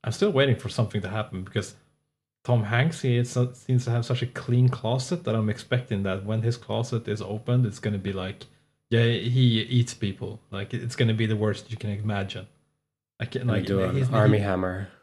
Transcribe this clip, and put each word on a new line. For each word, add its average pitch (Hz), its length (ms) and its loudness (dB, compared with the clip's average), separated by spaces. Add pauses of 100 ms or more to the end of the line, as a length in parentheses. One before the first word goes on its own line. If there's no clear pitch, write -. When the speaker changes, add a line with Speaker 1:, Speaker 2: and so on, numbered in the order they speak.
Speaker 1:
"I'm 117 100 -4
still 208 200 2
waiting 135 240 4
for - 140 -8
something 110 320 -2
to 92 60 -8
happen," 95 340 -6
because 95 320 -6 (680)
Tom 117 200 2
Hanks, 123 380 0
he 120 160 2
is, 120 200 0 (140)
seems 123 320 0
to 123 60 -4
have 117 160 0
such 123 160 -2
a 123 40 -2
clean 123 440 2
closet 127 540 -4
that 113 100 0
I'm 110 160 2
expecting 113 540 -2
that 98 200 -2
when 110 160 -2
his 117 160 0
closet 113 500 -4
is 107 140 -4
opened, 117 460 0
it's 104 120 -6
gonna 104 200 -2
be 98 160 -4
like, 95 320 -8 (420)
yeah, 117 160 4
he 117 560 4
eats 120 320 2
people. 98 480 -6 (100)
Like, 98 220 -8
it's 120 240 -6
gonna 113 180 2
be 110 120 0
the 107 100 0
worst 104 340 -2
you 113 60 -8
can 107 140 -8
imagine. 101 560 -6 (720)
I 120 60 -4
can, 127 160 -8
Speaker 2:
Gonna 120 160 0
Speaker 1:
like, 92 80 -2
Speaker 2:
do 95 160 0
an 92 120 0
Speaker 1:
he's, 135 160 0
Speaker 2:
Army 107 280 6
Speaker 1:
he 101 60 0
Speaker 2:
Hammer. 92 440 -2 (140)